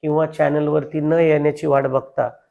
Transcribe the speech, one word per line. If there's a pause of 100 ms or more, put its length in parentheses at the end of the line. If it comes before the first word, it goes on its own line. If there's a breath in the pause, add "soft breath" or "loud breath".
किंवा
चॅनलवरती
न
येण्याची
वाट
बघता (200)